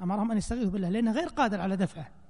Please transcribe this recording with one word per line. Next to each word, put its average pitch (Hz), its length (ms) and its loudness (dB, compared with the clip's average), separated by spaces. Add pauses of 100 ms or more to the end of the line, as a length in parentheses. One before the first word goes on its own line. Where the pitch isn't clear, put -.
أمرهم 202 280 0
أن 220 60 0
يستغيثوا 226 340 0
بالله 185 180 0
لأنه 226 240 2
غير 311 160 0
قادر 214 320 0
على 190 160 0
دفعه، 175 320 -2 (220)